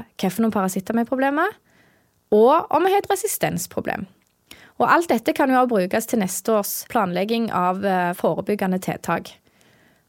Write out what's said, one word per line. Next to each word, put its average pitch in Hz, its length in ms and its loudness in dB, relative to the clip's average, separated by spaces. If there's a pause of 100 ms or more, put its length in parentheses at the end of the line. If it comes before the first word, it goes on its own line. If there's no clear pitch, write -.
hva - 260 -4
for 202 140 -2
noen 220 100 0
parasitter 196 420 -2
vi 233 100 0
har - 40 -8
problemer 277 380 0
med, - 160 -10 (720)
og 247 400 6
om 339 80 2
vi 381 80 4
har 392 80 4
et 392 100 -4
resistensproblem. - 920 -4 (760)
Og 240 140 2
alt 339 180 4
dette 254 240 0
kan 285 160 2
jo 262 120 4
også 254 100 2
brukes 214 400 0
til 233 100 0
neste 190 320 -2
års 202 200 0 (180)
planlegging 214 640 -2
av, 180 300 0
eh, 180 280 0
forebyggende 185 720 -2
tiltak. 175 480 -6 (760)